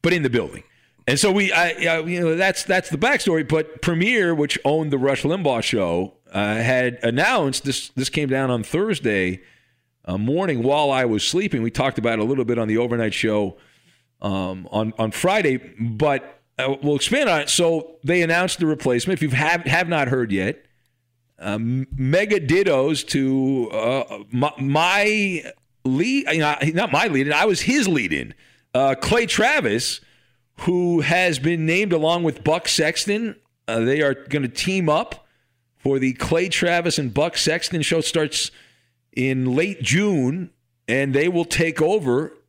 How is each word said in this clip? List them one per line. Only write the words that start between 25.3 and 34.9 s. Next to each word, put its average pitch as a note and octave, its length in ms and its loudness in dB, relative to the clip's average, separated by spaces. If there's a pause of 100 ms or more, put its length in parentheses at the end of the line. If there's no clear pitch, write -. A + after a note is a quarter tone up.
lead, G3+ 480 0
you E3 80 0
know, D3 160 2 (180)
not F3+ 180 0
my F3 160 2
lead-in, C#3+ 260 0
I D#3 120 2
was G3+ 160 0
his C4 260 2
lead-in, E2 480 -2 (400)
uh, C3+ 200 4
Clay A#3 300 2
Travis, G#3+ 720 0 (640)
who F3 400 2
has E3+ 380 0
been D#3+ 260 0
named F3+ 260 0
along E3 300 2
with D#3+ 220 -2
Buck E3 240 0
Sexton. G3+ 680 -2 (320)
Uh, A2+ 120 -2
they C3 220 2
are C#3+ 120 2
gonna C#3 340 -4
team F3+ 420 -2
up - 360 -2 (520)